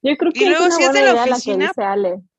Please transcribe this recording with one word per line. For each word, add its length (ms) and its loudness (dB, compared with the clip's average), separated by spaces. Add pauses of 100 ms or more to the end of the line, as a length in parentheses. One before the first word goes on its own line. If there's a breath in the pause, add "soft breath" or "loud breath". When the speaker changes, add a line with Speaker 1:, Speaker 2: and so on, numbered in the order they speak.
Speaker 1:
Yo 140 0
creo 160 -2
Speaker 2:
Y 60 -10
Speaker 1:
que 60 2
es 40 2
Speaker 2:
luego, 160 2
Speaker 1:
una 120 0
Speaker 2:
si 60 0
es 100 2
de 60 2
Speaker 1:
buena 60 4
Speaker 2:
la 60 6
Speaker 1:
idea 160 2
la 80 0
que 160 -6
Speaker 2:
oficina, 160 -2
Speaker 1:
dice 160 -6
Ale. 380 -4 (180)